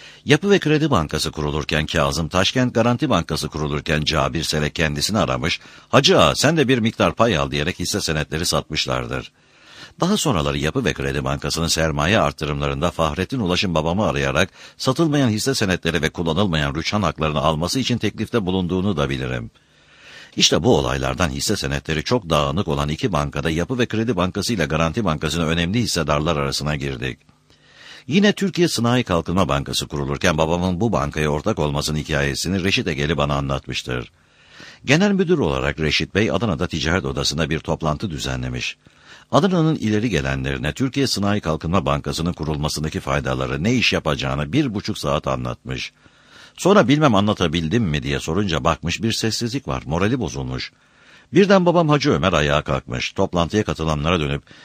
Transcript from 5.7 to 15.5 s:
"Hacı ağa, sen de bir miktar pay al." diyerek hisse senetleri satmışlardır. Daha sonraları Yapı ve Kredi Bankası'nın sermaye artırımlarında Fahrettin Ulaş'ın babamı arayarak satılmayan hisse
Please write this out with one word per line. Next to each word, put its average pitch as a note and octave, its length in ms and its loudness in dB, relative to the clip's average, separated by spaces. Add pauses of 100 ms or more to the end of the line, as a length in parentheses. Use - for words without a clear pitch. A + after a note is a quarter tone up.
"Hacı C#3 320 6
ağa, D#2 140 6
sen D#3 220 2
de C#3 120 4
bir B2+ 100 4
miktar G#2+ 360 2
pay A2+ 220 2
al." C#2 140 0
diyerek D2 280 -2
hisse F2+ 220 -4
senetleri D#2 460 -2
satmışlardır. C2 840 -4 (680)
Daha F#3 160 2
sonraları D2 420 0
Yapı D2+ 260 0
ve D#2 80 2
Kredi C#2 320 -2
Bankası'nın D2 420 -2
sermaye D#2+ 520 2
artırımlarında D2 720 -2
Fahrettin E2 500 -2
Ulaş'ın F2+ 340 0
babamı E2+ 320 0
arayarak C#2 440 0 (260)
satılmayan C#3+ 520 2
hisse G#2+ 260 0